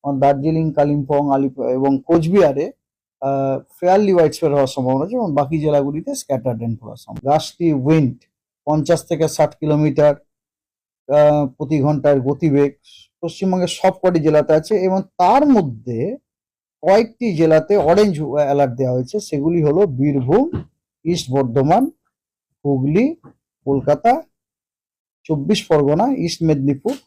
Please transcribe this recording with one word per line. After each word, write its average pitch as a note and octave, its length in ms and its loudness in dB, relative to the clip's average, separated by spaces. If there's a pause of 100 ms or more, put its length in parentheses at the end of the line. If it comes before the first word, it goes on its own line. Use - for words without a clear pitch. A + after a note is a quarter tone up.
আর C#3+ 140 -4
দার্জিলিং, D3 540 0
কালিম্পং, D3 640 0
আলিপুর C3+ 340 -4
এবং C3+ 380 0
কোচবিহারে, E3 680 2 (480)
আহ, C3+ 380 -2 (220)
ফেয়ারলি G3 320 2
ওয়াইড E3 200 4
স্প্রেড D3+ 200 -2
হওয়ার C#3 140 2
সম্ভাবনা C3 380 -2
আছে G#3+ 120 -8
এবং G3 180 -4
বাকি C#3+ 260 -2
জেলাগুলিতে D3+ 540 -2
স্ক্যাটার্ড B2 460 -6
রেইনফল A2+ 240 -8
হওয়ার A2 120 -18
সম্ভাবনা। B2+ 340 -6
গাস্টি D#3 420 0
উইন্ড C#3 440 0 (480)
পঞ্চাশ D3+ 420 -2
থেকে D#3+ 220 -2
ষাট D3+ 260 -2
কিলোমিটার, D3 600 2 (920)
আহ, D3 380 4
প্রতি D3+ 340 -4
ঘন্টার C#3+ 400 2
গতিবেগ C#3+ 520 0 (500)
পশ্চিমবঙ্গের F3+ 460 -2
সবকটি F#3 520 0
জেলাতে D3+ 320 2
আছে D#3+ 280 0
এবং F#3+ 220 0 (140)
তার A#3 300 4
মধ্যে D3 720 0 (680)
কয়েকটি G#3 540 0
জেলাতে D#3+ 400 2
অরেঞ্জ F3+ 460 2
অ্যালার্ট C#3+ 500 0
দেওয়া B2+ 200 -2
হয়েছে, B2+ 280 -4
সেগুলি D#3+ 420 -2
হলো D#3 240 2
বীরভূম, C#3+ 760 0 (420)
ইস্ট E3 260 -4
বর্ধমান, C#3 600 0 (760)
হুগলি, D3 500 0 (500)
কলকাতা, D3 580 0 (1000)
চব্বিশ D#3 420 -2
পরগনা, D#3+ 500 0
ইস্ট E3 260 -6
মেদিনীপুর C#3+ 520 -2 (120)